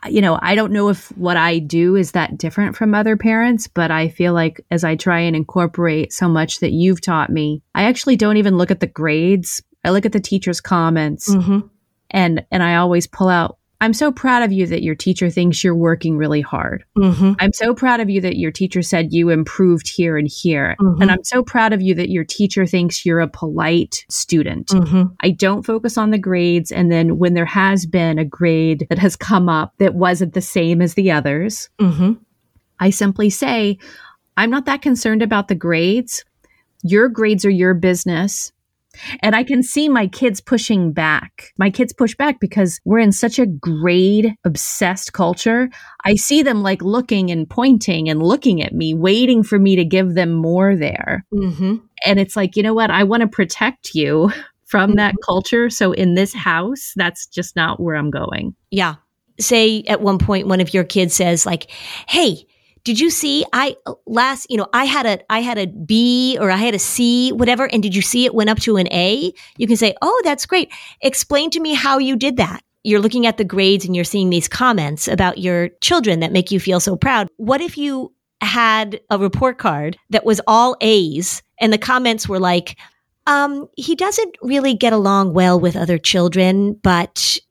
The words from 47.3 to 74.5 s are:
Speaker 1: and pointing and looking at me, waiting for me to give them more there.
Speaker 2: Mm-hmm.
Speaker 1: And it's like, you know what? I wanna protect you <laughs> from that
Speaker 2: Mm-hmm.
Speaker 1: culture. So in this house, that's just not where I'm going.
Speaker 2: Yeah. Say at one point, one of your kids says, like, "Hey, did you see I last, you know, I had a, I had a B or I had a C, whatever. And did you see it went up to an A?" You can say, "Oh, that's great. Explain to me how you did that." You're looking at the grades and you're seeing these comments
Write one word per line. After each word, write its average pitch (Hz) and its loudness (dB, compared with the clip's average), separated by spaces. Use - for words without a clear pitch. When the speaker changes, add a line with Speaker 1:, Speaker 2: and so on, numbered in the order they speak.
Speaker 1:
and 165 -4
pointing 202 2
and 156 0
looking 190 2
at - -4
me, 160 -2
waiting 220 4
for 208 0
me 196 4
to 180 2
give 185 0
them 170 0
more 175 2
there. 175 -4
Speaker 2:
Mm-hmm. 190 -2
Speaker 1:
And 196 4
it's 190 0
like, 190 -2
you 208 2
know 220 0
what? 220 2
I 185 2
wanna 220 2
protect - -4
you 156 2
<laughs> - -20
from 202 2
that 208 2
Speaker 2:
Mm-hmm. 196 -6
Speaker 1:
culture. 226 0
So 190 0
in 180 2
this 196 0
house, 190 -4
that's 175 -4
just - -10
not 170 -2
where 170 -4
I'm 147 -2
going. - -8
Speaker 2:
Yeah. 175 -2
Say 220 2
at 214 0
one 196 0
point, 190 0
one 185 2
of 175 -2
your 180 2
kids 180 0
says, 170 0
like, 170 -6
"Hey, 285 0
did 226 -2
you 330 2
see 294 -2
I 269 -2
last, 247 -2
you 247 -4
know, 202 -2
I 247 2
had 269 -2
a, 202 0
I 220 0
had 240 -4
a 190 -2
B 240 0
or 196 0
I 185 0
had 226 0
a 190 -2
C, 247 0
whatever. 247 0
And 220 0
did 190 -2
you 202 0
see 247 0
it 254 0
went 214 0
up 220 0
to 214 0
an 180 0
A?" 214 -2
You 233 -2
can 220 2
say, 214 0
"Oh, 453 0
that's 294 -2
great. 359 -2
Explain 285 0
to 330 -4
me 311 -2
how 269 0
you 269 0
did 254 -2
that." - -2
You're 208 2
looking 233 2
at 226 0
the 214 -2
grades 190 2
and 180 -4
you're 175 0
seeing 185 0
these 170 0
comments 175 -2